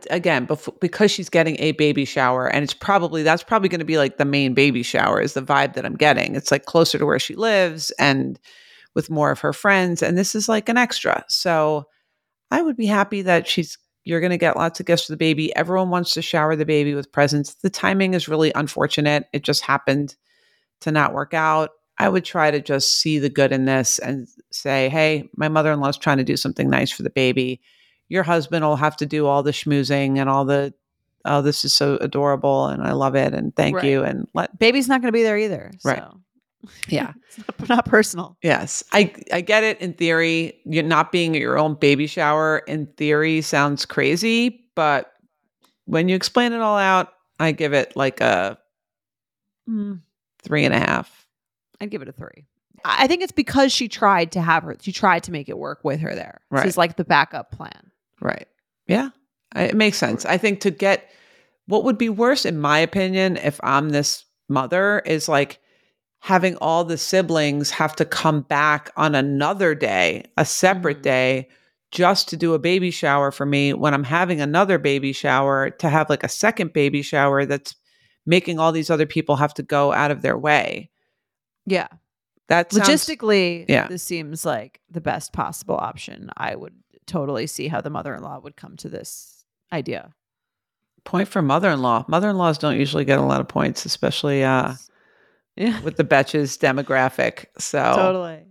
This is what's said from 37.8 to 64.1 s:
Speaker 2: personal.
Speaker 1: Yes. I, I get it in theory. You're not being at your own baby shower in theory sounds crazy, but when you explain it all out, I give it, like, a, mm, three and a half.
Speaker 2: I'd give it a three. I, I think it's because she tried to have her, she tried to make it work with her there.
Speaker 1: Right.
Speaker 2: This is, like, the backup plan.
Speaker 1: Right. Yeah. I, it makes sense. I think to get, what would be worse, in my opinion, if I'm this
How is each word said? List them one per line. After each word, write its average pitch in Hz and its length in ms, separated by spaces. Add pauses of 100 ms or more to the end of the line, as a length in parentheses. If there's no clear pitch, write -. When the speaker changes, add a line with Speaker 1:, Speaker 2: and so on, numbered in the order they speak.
Speaker 2:
personal. 185 560
Speaker 1:
Yes. - 500
I, 202 220 (180)
I 180 100
get 214 220
it 220 160
in 175 140
theory. 165 720
You're 151 180
not 160 280
being 165 240
at 147 60
your 123 180
own 151 160
baby 143 320
shower 156 600
in 147 200 (100)
theory 156 440
sounds 143 440
crazy, 220 800 (100)
but 147 360 (760)
when 175 240
you 185 60
explain 240 380
it 233 80
all 214 160
out, 190 320 (300)
I 165 140
give 147 200
it, - 220
like, 131 260
a, 101 360 (1120)
mm, 202 300 (420)
three - 240
and - 80
a 82 60
half. - 480 (540)
Speaker 2:
I'd 208 80
give 185 120
it 127 60
a 135 60
three. - 320 (400)
I, - 180
I 262 40
think 349 160
it's - 80
because 269 400
she 240 160
tried 185 460
to 180 80
have 165 220
her, 160 160
she 196 120
tried 180 320
to 180 80
make 147 180
it - 80
work 147 260
with 147 180
her - 140
there. - 340
Speaker 1:
Right. 135 140
Speaker 2:
This 185 100
is, - 40
like, 170 180
the 180 80
backup 151 480
plan. - 400 (300)
Speaker 1:
Right. - 260 (400)
Yeah. 247 220 (440)
I, - 100
it 127 120
makes 214 220
sense. 113 280
I 180 120
think 202 240
to 196 100
get, 196 380 (580)
what 214 160
would 233 140
be 226 120
worse, 233 360
in 170 140
my 147 200
opinion, 185 580
if - 260
I'm 143 260
this 147 340 (260)